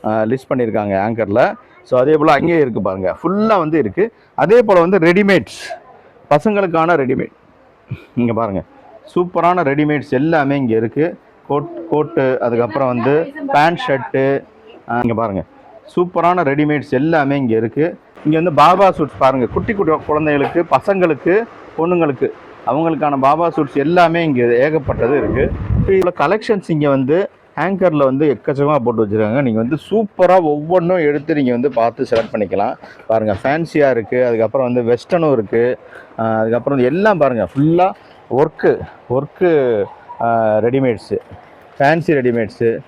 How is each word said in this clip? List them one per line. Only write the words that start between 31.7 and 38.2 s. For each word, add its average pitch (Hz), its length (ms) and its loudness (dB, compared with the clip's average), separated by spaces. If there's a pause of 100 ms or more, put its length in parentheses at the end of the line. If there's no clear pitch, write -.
பார்த்து 117 320 -2
செலக்ட் 113 220 -2
பண்ணிக்கலாம். 101 420 -2 (340)
பாருங்க, 107 320 0
ஃபேன்சியா 151 540 0
இருக்கு, 117 320 -2
அதுக்கப்புறம் 117 420 0
வந்து 123 220 0
வெஸ்டர்னும் 156 460 0
இருக்கு, 113 260 0 (560)
ஆ, 113 80 -2 (140)
அதுக்கப்புறம் 117 360 -2
வந்து 127 140 2
எல்லாம் 185 320 2
பாருங்க, 117 300 0
ஃபுல்லா 165 340 2 (540)